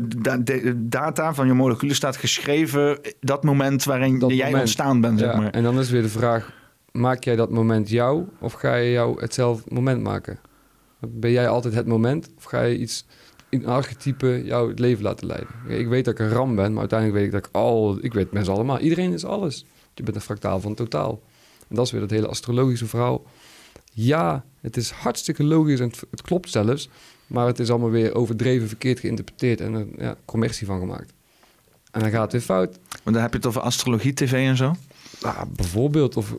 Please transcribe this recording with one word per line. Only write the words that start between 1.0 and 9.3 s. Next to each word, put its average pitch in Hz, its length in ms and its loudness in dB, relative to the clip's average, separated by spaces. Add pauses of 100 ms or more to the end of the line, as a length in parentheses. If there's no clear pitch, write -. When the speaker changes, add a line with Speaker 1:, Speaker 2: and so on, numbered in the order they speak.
Speaker 1:
van 135 140 2
je 131 60 6
moleculen 131 420 2
staat 131 220 0
geschreven 143 840 2 (200)
dat 139 240 0
moment 139 400 4
waarin 131 360 2
Speaker 2:
Dat 127 100 4
Speaker 1:
jij 131 160 2
Speaker 2:
moment. 135 160 2
Speaker 1:
ontstaan 127 400 2
bent, 113 180 4
zeg 113 120 2
Speaker 2:
Ja, 110 80 2
Speaker 1:
maar. 107 120 2
Speaker 2:
en 117 120 0
dan 123 160 2
is 127 100 0
weer 123 120 4
de 110 80 2
vraag, 117 420 0 (400)
maak 123 320 0
jij 123 120 2
dat 113 140 2
moment 113 400 2
jou 127 360 2 (140)
of 117 140 -6
ga 127 220 0
je 120 160 2
jou 120 300 0
hetzelfde 120 520 -2